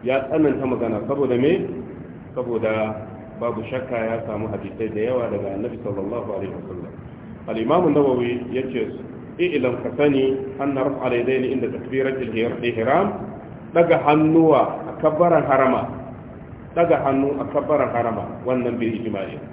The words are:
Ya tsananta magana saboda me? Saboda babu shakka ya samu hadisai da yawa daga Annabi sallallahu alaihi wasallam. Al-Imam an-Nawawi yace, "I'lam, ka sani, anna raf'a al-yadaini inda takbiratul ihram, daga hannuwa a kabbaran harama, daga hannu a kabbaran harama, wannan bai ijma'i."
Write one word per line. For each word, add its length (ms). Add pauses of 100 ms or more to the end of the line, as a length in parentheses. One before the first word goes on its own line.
Ya 240
tsananta 340
magana 460
saboda 260
me? 300 (720)
Saboda 720 (320)
babu 320
shakka 240
ya 200 (120)
samu 240
hadisai 400
da 80
yawa 320
daga 240
Annabi 240
sallallahu 560
alaihi 240
wasallam. 320 (560)
Al-Imam 400
an-Nawawi 640
yace, 480 (400)
"I'lam, 400
ka 160
sani, 400 (240)
anna 240
raf'a 240
al-yadaini 480
inda 160
takbiratul 560 (320)
ihram, 480 (640)
daga 320
hannuwa 800
a 160
kabbaran 480
harama, 400 (880)
daga 240
hannu 400
a 80
kabbaran 480
harama, 320 (160)
wannan 320
bai 240
ijma'i." 400 (120)